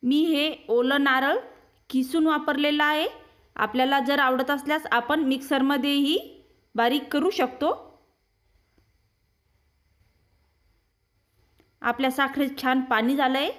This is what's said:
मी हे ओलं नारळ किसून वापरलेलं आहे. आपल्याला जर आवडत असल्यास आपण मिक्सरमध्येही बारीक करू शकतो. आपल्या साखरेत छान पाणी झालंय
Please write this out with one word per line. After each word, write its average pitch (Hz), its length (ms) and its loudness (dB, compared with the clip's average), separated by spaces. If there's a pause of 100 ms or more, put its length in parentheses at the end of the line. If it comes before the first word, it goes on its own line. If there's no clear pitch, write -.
मी 285 220 2
हे 302 440 0
ओलं 254 340 2
नारळ 277 340 2 (520)
किसून 262 380 0
वापरलेलं 294 560 0
आहे. 302 240 0 (480)
आपल्याला 254 440 0
जर 277 200 0
आवडत 262 320 0
असल्यास 294 400 -2
आपण 294 340 0
मिक्सरमध्येही 277 920 0 (580)
बारीक 240 380 0
करू 302 160 0
शकतो. 294 440 -2 (4000)
आपल्या 254 300 0
साखरेत 277 500 -2
छान 262 200 2
पाणी 247 340 0
झालंय 277 440 0